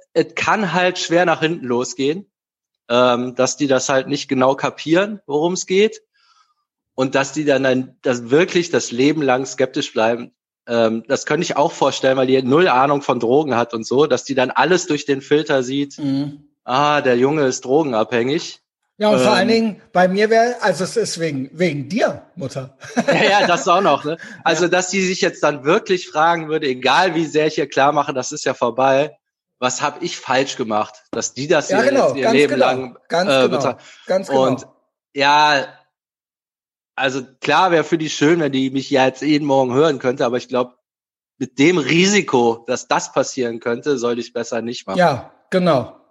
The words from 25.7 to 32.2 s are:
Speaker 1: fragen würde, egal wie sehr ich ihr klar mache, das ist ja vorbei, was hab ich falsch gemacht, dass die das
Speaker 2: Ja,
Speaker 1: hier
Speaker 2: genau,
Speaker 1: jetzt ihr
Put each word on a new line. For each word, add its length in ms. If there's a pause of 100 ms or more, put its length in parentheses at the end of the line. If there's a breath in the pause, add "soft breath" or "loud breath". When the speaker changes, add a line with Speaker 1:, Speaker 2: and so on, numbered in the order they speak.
Speaker 1:
fragen 400
würde, 180
egal 480
wie 120
sehr 200
ich 120
ihr 100
klar 240
mache, 200
das 200
ist 120
ja 100
vorbei, 600 (440)
was 220
hab 200
ich 160
falsch 380
gemacht, 560
dass 200
die 140
das 240
Speaker 2:
Ja, 100
Speaker 1:
hier 100
Speaker 2:
genau, 180
Speaker 1:
jetzt 80
ihr 80